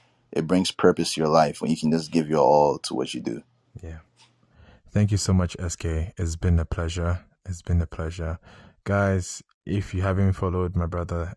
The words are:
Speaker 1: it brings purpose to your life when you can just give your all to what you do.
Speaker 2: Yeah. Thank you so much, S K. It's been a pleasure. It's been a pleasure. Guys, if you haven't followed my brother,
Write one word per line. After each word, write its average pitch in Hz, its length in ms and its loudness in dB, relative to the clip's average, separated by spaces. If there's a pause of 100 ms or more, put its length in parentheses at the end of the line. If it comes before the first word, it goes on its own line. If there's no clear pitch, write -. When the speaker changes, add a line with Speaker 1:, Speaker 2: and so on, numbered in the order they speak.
(320)
Speaker 1:
it 80 140 -2
brings 90 240 2
purpose 85 420 2
to - 80 -4
your 80 80 2
life 78 320 4
when 78 100 -2
you 80 60 0
can 78 160 0
just 80 180 -2
give 80 160 0
your 76 140 2
all 71 380 4
to - 160 -10
what 65 180 -6
you - 80 -8
do. - 220 -8 (400)
Speaker 2:
Yeah. 82 160 -14 (920)
Thank 104 180 4
you 104 80 2
so 95 160 2
much, 90 240 2
S 87 180 -6
K. 82 400 -4
It's 82 200 -4
been 85 220 2
a 80 60 2
pleasure. 85 560 -2 (240)
It's 90 160 -10
been 87 220 0
a 82 40 -4
pleasure. 82 520 -6 (460)
Guys, 98 580 0 (240)
if 101 260 -4
you 92 80 -2
haven't 95 320 2
followed 90 420 -2
my 87 120 0
brother, 85 500 -4